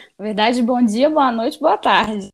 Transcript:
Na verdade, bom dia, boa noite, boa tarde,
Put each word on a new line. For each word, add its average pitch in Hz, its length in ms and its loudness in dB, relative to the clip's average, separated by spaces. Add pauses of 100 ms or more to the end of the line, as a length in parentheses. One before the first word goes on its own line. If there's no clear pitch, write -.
(160)
Na 196 100 -12
verdade, 214 360 0
bom 247 180 0
dia, 247 300 2
boa 285 220 2
noite, 226 280 -6
boa 330 160 0
tarde, 208 580 0